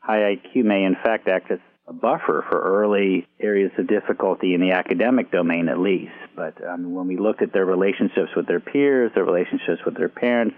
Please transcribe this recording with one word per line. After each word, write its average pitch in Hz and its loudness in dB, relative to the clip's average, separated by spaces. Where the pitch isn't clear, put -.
high 107 0
I 101 0
Q 127 0
may, 101 2
in 95 2
fact, 110 0
act 92 0
as 92 -4
a 85 -16
buffer 135 -2
for 87 0
early 98 2
areas 101 0
of 92 -2
difficulty 95 0
in 87 2
the 90 2
academic 92 0
domain, 85 0
at 71 -2
least. 90 0
But, 82 -8
um, 87 -8
when 90 -6
we 92 -4
looked 104 0
at 98 -4
their 95 2
relationships 92 0
with 82 -2
their 87 0
peers, 135 2
their 98 2
relationships - 0
with - -4
their - -2
parents, 120 0